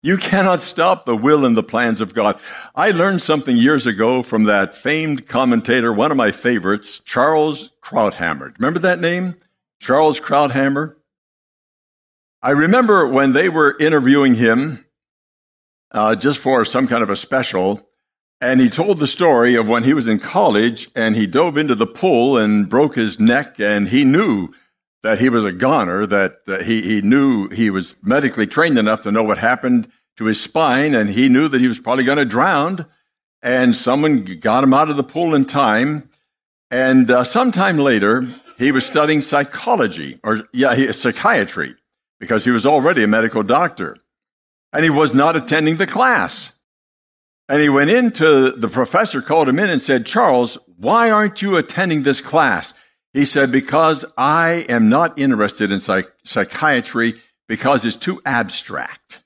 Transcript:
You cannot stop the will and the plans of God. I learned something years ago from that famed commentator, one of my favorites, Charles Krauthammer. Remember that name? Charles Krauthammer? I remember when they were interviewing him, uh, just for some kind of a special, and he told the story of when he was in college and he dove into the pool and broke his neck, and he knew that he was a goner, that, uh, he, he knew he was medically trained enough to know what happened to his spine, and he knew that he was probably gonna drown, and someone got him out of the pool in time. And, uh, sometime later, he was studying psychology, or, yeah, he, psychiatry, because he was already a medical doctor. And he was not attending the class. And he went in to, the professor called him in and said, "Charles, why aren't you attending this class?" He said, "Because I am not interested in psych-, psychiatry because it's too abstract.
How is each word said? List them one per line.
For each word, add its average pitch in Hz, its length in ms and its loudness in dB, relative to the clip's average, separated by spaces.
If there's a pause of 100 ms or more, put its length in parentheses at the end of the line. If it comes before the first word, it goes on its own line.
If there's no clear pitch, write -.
You 180 140 0
cannot 185 440 0
stop 180 440 -2
the 120 100 0
will 139 300 2
and 117 120 4
the 110 60 2
plans 113 380 -2
of 95 140 -6
God. 104 260 0 (340)
I 196 180 0
learned 185 280 0
something 139 360 0
years 127 300 2
ago 117 360 0
from 110 220 0
that 101 300 0
famed 151 520 -4
commentator, 123 680 0
one 117 180 0
of 147 60 0
my 110 160 0
favorites, 104 720 -4
Charles 151 680 -2 (120)
Krauthammer. 82 760 -4
Remember 147 200 -2
that 180 220 -2
name? 175 360 -4 (440)
Charles 151 380 2
Krauthammer? 139 760 -2 (1500)
I 123 80 -2
remember 185 560 4
when 131 260 2
they 160 160 2
were 156 300 2
interviewing 139 560 4
him, 120 500 0 (1040)
uh, 107 240 2
just 135 240 0
for 131 260 2
some 131 220 0
kind 120 160 0
of 101 80 -2
a 98 60 -2
special, 104 720 -4 (520)
and 127 200 2
he 123 80 4
told 175 300 -2
the 147 80 -2
story 123 500 2
of 113 120 0
when 117 160 0
he 135 100 2
was 131 120 -2
in 110 120 0
college 117 760 -2
and 110 220 -2
he 110 100 0
dove 143 300 -2
into 151 180 0
the 110 120 0
pool 135 520 0
and 104 300 0
broke 131 260 0
his 110 240 -4
neck, 120 400 0
and 104 300 0
he 131 160 2
knew 131 440 2 (540)
that 107 160 0
he 127 100 2
was 117 160 0
a 98 80 -2
goner, 101 540 -2
that, 98 400 -2
uh, 95 160 -6
he, 113 200 -2
he 104 180 -2
knew 117 480 2
he 104 220 0
was 95 320 -6
medically 120 440 0
trained 156 300 0
enough 110 240 0
to 104 120 -6
know 113 100 0
what 107 160 -2
happened 120 500 0 (280)
to 113 80 -10
his 107 160 -2
spine, 143 540 0
and 110 140 0
he 117 200 0
knew 135 200 4
that 131 120 0
he 127 80 2
was 113 100 -4
probably 127 260 -2
gonna 143 200 0
drown, 156 600 -2 (560)
and 123 340 2
someone 139 500 0 (160)
got 117 240 0
him 131 100 4
out 151 160 2
of 143 60 -4
the 139 80 -4
pool 165 300 -4
in 139 100 2
time. 135 680 -2 (600)
And, 131 400 4
uh, 123 140 4
sometime 196 540 0
later, 123 480 2 (320)
he 131 140 0
was 123 120 0
studying 151 380 0
psychology, 139 1000 -4
or, 107 180 -4 (120)
yeah, 123 220 0
he, 127 180 0
psychiatry, 107 840 -4 (440)
because 110 240 -2
he 123 60 2
was 117 160 0
already 143 380 2
a 104 40 2
medical 110 340 0
doctor. 101 540 -2 (760)
And 151 120 0
he 160 60 4
was 143 240 2
not 151 220 2
attending 156 400 -2
the 180 100 -2
class. 214 680 -2 (960)
And 147 140 0
he 147 80 2
went 139 180 2
in 240 240 2
to, 143 380 4
the 117 180 -4
professor 131 540 -2
called 151 260 0
him 127 100 0
in 202 120 0
and 147 100 -2
said, 127 240 -2
"Charles, 131 540 0 (180)
why 208 340 2
aren't 208 300 0
you 196 160 0
attending 165 460 -2
this 135 180 0
class?" 131 540 -2 (400)
He 143 100 2
said, 139 260 0
"Because 143 540 0 (140)
I 165 500 0
am 113 220 2
not 156 280 0
interested 107 540 0
in 98 80 -2
psych-, 95 320 -4 (100)
psychiatry 120 920 -2 (340)
because 139 380 -2
it's 110 100 -4
too - 300 -8
abstract. - 1000 -8